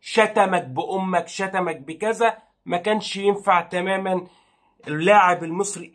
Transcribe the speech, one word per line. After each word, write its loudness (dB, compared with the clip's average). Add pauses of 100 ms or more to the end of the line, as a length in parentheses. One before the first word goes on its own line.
شتمك 2
بأمك، -2
شتمك -4
بكذا، -2 (280)
ما -2
كانش -2
ينفع 2
تمامًا -2 (600)
اللاعب 4
المصري -6